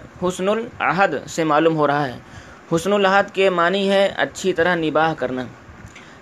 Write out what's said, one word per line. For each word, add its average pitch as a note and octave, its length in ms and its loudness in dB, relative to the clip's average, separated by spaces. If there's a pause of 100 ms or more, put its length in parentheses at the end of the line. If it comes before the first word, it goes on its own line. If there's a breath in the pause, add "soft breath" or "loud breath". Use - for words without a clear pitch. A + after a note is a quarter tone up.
(240)
حسن F3+ 260 -2
العہد F3+ 800 -2
سے E3 140 -4
معلوم D#3+ 320 2
ہو D3 120 2
رہا C#3+ 200 0
ہے۔ A#2+ 100 -10 (580 loud breath)
حسن F#3+ 180 0
العہد G3 420 2
کے F#3+ 140 4
معنی F#3 400 2
ہے G3 280 2
اچھی - 360 -2
طرح E3+ 220 2
نباہ D#3 420 0
کرنا، B2+ 260 -4 (800 loud breath)